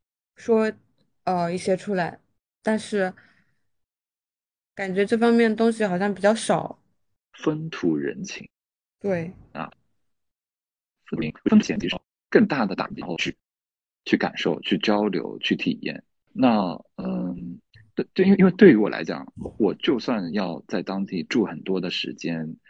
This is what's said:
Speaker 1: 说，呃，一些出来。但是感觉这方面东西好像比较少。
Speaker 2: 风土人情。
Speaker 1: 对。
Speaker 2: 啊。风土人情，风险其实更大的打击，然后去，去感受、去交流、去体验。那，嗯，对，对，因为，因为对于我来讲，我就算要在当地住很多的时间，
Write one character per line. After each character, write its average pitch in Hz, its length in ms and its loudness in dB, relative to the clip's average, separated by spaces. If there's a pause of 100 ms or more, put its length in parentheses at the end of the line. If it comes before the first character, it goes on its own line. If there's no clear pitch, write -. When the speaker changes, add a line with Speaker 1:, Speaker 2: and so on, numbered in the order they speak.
(360)
Speaker 1:
说， 220 380 0 (500)
呃， 175 300 -2
一 185 40 -4
些 185 200 0
出 202 160 -6
来。 175 260 -4 (440)
但 220 140 0
是 196 360 -4 (1600)
感 190 200 -6
觉 202 120 2
这 226 120 0
方 233 160 4
面 233 220 4
东 226 160 2
西 220 140 -2
好 180 120 0
像 202 160 0
比 190 60 -8
较 202 140 4
少。 - 460 -2 (520)
Speaker 2:
风 156 380 -4
土 85 260 0
人 69 280 -6
情。 - 260 -14 (500)
Speaker 1:
对。 180 320 -4 (220)
Speaker 2:
啊。 - 180 -10 (1400)
风 - 80 -6
土 - 60 -4
人 - 80 -6
情， - 180 -18
风 214 120 6
险 - 160 -4
其 - 120 -4
实 180 100 -6 (300)
更 - 180 4
大 131 180 0
的 95 80 -4
打 - 140 -4
击， - 140 -10
然 - 80 -8
后 82 80 -4
去， - 180 -6 (680)
去 - 100 0
感 - 220 -2
受、 - 240 -2
去 - 160 -2
交 104 300 0
流、 65 320 -4
去 - 180 -2
体 - 240 -4
验。 - 240 -10 (260)
那， 175 500 0 (140)
嗯， 180 640 -8 (360)
对， - 180 -2
对， 185 120 4
因 190 60 6
为， 196 60 6
因 190 80 8
为 185 60 6
对 185 200 10
于 110 60 8
我 107 120 2
来 - 140 -6
讲， 80 300 -8 (240)
我 101 160 2
就 - 260 -2
算 98 320 -4
要 95 380 -4
在 95 120 -4
当 98 240 -6
地 87 180 -6
住 113 200 0
很 80 200 -6
多 95 180 -2
的 87 80 -4
时 - 240 -8
间， 80 420 -6 (140)